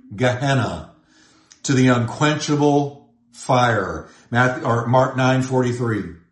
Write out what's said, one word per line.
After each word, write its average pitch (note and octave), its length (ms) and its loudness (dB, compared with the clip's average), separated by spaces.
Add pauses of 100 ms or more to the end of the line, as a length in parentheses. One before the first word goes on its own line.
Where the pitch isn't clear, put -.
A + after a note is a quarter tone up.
(160)
Gehenna, A#2+ 800 -2 (680)
to C#3+ 120 -2
the B2+ 160 4
unquenchable C#3+ 1200 0 (200)
fire." A2 760 -2 (240)
Matthew, B2 340 0
or A#2 220 -2
Mark C3 280 2
nine C3 280 2
forty-three. A#2 720 -2 (160)